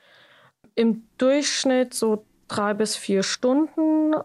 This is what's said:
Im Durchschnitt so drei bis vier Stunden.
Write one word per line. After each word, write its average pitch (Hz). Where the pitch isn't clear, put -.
Im 226
Durchschnitt 262
so 214
drei 208
bis 214
vier 196
Stunden. 311